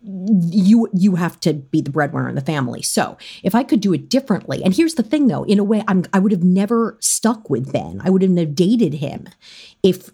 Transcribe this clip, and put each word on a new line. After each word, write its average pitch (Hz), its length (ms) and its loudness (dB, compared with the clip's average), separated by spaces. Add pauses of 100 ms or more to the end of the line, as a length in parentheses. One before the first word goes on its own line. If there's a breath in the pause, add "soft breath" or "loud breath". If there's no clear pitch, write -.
you, 196 880 2
you 190 240 2
have 165 240 -4
to 160 140 0
be 151 260 -4
the 139 100 -6
breadwinner 139 380 -2
in 123 60 -8
the 139 80 -4
family. 135 400 -4
So - 340 -4 (260 loud breath)
if - 120 -2
I 240 100 2
could 233 160 0
do 196 140 0
it 139 160 -6
differently, 208 520 -2
and 185 120 2
here's 320 200 2
the 240 80 -2
thing 294 260 0
though, 147 160 -2
in 202 140 2
a 202 60 2
way, 208 240 0
I'm, 190 240 2
I 202 60 2
would 196 140 2
have 175 120 0
never 202 560 2
stuck - 480 -2
with 131 240 -4
Ben. 90 320 -6
I 180 60 0
wouldn't 185 280 4
have 156 160 -2
dated 180 400 2
him - 320 -8 (560 loud breath)
if 185 320 0